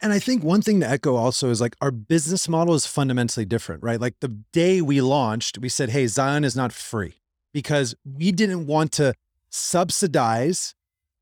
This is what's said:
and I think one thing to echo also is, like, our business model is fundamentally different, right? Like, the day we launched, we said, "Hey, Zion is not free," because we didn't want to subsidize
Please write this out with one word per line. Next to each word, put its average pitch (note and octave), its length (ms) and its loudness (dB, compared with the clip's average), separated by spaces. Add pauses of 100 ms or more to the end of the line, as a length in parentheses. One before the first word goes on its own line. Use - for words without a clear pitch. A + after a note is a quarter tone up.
and G#3 100 0
I G3+ 60 2
think B3 240 0
one F3+ 200 4
thing G#3 180 4
to A#2+ 80 0
echo C3 260 0
also B2 360 0
is, A2+ 100 0
like, A#2+ 200 -2
our C3+ 100 0
business D#3 580 -2
model E3+ 260 2
is C#3 120 0
fundamentally B2 600 0
different, F#2 360 -4
right? A#2 180 -2
Like, A#2+ 200 -4
the C3+ 80 -6 (240)
day F3+ 280 4
we C#3 200 2
launched, B2+ 580 0
we B2+ 100 -6
said, B2 220 -2
"Hey, C3 160 2
Zion C#3 380 0
is A#2+ 120 -2
not B2+ 160 -2
free," G2 420 -8 (380)
because C#3 420 -2 (100)
we D3+ 280 -2
didn't F#3 340 0
want D3+ 260 0
to C#3 220 2 (360)
subsidize D3+ 1200 0 (480)